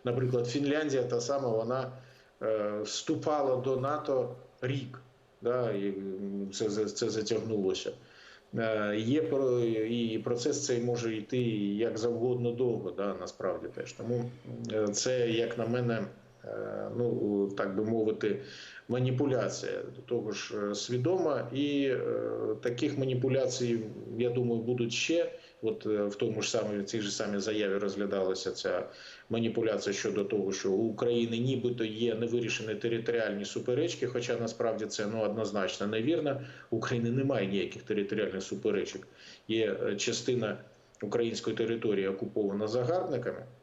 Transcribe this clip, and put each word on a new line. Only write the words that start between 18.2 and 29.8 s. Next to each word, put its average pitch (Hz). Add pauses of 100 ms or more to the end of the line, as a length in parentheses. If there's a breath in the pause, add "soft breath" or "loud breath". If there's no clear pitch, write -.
маніпуляція, 127 (240)
до -
того 107
ж, - (140)
е, 104
свідома. 135
І, 143
е, 131 (600)
таких 123
маніпуляцій, 127 (380)
я 120
думаю, 120
будуть 120
ще. 165 (300 loud breath)
От, 110
е, 104
в 101
тому 107
ж -
самому, 104
в -
цій 110
же 101
самій 101
заяві 101
розглядалася 98
ця 90 (440 loud breath)
маніпуляція 110